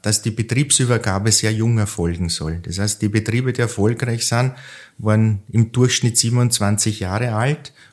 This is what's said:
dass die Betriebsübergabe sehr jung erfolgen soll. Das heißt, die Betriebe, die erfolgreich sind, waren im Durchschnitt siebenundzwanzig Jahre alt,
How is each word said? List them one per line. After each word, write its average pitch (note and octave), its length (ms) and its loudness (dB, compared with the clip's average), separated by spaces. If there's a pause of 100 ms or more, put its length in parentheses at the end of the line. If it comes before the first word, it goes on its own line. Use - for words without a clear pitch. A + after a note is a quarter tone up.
dass A2 180 0
die A2+ 100 -2
Betriebsübergabe A2+ 1000 0
sehr A2 200 2
jung A2 280 2
erfolgen F2 500 -2
soll. E2 320 -4
Das E2+ 160 -8
heißt, G#2 240 -2
die G#2+ 80 2
Betriebe, A2+ 440 0
die B2 80 -2
erfolgreich A#2 680 0
sind, B2 240 2 (480)
waren G#2+ 420 2 (100)
im A2+ 200 2
Durchschnitt B2 480 2
siebenundzwanzig A2+ 800 0
Jahre G#2+ 340 -2
alt, C3 400 -2 (200)